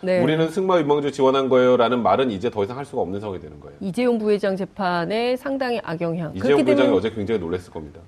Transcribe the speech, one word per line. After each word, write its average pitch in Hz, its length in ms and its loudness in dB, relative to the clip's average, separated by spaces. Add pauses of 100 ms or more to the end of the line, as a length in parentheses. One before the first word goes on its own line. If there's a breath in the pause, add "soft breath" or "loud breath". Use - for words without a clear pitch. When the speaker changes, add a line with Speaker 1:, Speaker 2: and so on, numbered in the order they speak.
Speaker 1:
네. 185 200 2
Speaker 2:
"우리는 160 280 2
승마 185 300 2
유망주 147 320 0
지원한 131 360 2
거예요"라는 127 540 4
말은 110 280 2
이제 101 200 -4
더 104 140 -2
이상 120 140 -6
할 143 60 -10
수가 131 180 -6
없는 90 180 -6
상황이 101 200 -8
되는 76 200 -16
거예요. 71 200 -20
Speaker 1:
이재용 233 380 -2
부회장 208 380 -2
재판에 190 800 -2
상당히 254 460 -4
악영향. 165 520 -6
Speaker 2:
이재용 95 80 -6
Speaker 1:
그렇게 143 220 4
Speaker 2:
부회장이 - 220 4
Speaker 1:
되면 95 120 2
Speaker 2:
어제 107 120 0
굉장히 107 300 -2
놀랐을 90 320 -6
겁니다. 78 360 -14